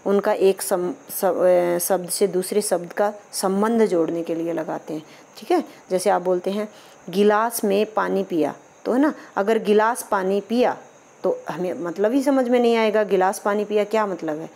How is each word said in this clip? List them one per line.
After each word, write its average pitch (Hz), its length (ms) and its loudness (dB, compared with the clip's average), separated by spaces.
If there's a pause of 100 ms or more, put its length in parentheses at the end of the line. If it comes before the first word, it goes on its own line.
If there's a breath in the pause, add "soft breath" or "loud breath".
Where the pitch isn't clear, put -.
उनका 202 280 2
एक 190 280 2
सम-, 180 300 -2 (200)
स-, - 140 -4
अ, 175 540 2
शब्द 180 300 -2
से - 180 0
दूसरे 185 340 0
शब्द 175 320 -4
का 208 200 0 (200)
संबंध 214 520 2
जोड़ने 170 380 0
के 165 120 -4
लिए 165 180 -4
लगाते 160 400 -8
हैं, 156 100 -10 (340 loud breath)
ठीक - 140 -10
है। 339 120 2 (280 loud breath)
जैसे 185 180 0
आप 185 120 2
बोलते 185 300 -2
हैं, 214 160 -6 (420 loud breath)
"गिलास 208 540 2
में 208 300 0
पानी 190 300 0
पिया", 160 320 -2 (300)
तो 196 80 0
है 254 60 2
ना, 285 140 2 (220 loud breath)
अगर 214 240 2
गिलास 214 520 2
पानी 196 300 0
पिया 226 360 0 (460)
तो 170 140 0 (120)
हमें 170 240 -4
मतलब 175 380 -2
ही 277 120 2
समझ 269 260 2
में 247 100 4
नहीं 233 160 4
आएगा, 214 280 2
गिलास 190 360 2
पानी 208 260 0
पिया 208 180 0
क्या 214 240 0
मतलब 160 320 -6
है। 160 160 -12